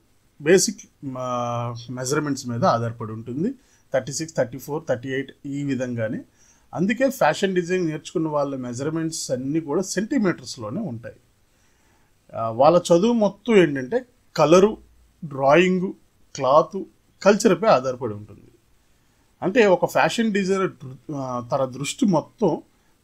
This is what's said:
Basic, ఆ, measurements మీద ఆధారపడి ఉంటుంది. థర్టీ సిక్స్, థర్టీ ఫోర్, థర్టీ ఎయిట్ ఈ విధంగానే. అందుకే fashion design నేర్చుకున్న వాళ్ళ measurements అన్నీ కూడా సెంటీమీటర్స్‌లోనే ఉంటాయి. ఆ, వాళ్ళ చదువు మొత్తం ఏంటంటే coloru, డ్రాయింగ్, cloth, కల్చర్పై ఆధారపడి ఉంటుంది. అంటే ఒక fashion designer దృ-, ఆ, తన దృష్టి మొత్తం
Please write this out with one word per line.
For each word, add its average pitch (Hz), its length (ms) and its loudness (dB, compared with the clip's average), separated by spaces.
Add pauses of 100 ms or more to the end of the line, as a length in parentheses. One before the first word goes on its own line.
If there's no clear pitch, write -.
(400)
Basic, 180 400 2 (380)
ఆ, 120 560 -4 (160)
measurements 131 580 -4
మీద 117 160 -2
ఆధారపడి 117 480 -2
ఉంటుంది. 123 420 -6 (400)
థర్టీ 131 180 -2
సిక్స్, 160 240 -8
థర్టీ 131 220 -2
ఫోర్, 147 300 -8
థర్టీ 123 200 -4
ఎయిట్ 135 240 -6 (140)
ఈ 143 160 -8
విధంగానే. 123 600 -4 (520)
అందుకే 233 360 0
fashion 190 440 0
design 180 320 -2
నేర్చుకున్న 156 420 -4
వాళ్ళ 143 280 -2
measurements 151 720 -6
అన్నీ 147 300 -4
కూడా 156 220 -4
సెంటీమీటర్స్‌లోనే 185 1000 -4
ఉంటాయి. 117 360 -10 (1160)
ఆ, 113 160 -4
వాళ్ళ 139 260 6
చదువు 175 360 4
మొత్తం 214 440 2
ఏంటంటే 151 480 2 (320)
coloru, 180 420 6 (460)
డ్రాయింగ్, 170 680 2 (420)
cloth, 151 480 2 (400)
కల్చర్పై 190 460 4
ఆధారపడి 127 460 0
ఉంటుంది. - 380 -20 (920)
అంటే 208 240 4
ఒక 175 180 4
fashion 165 480 0
designer 190 380 0
దృ-, 135 440 -16
ఆ, 127 380 -8
తన 135 120 0
దృష్టి 131 420 -4
మొత్తం 165 560 0 (420)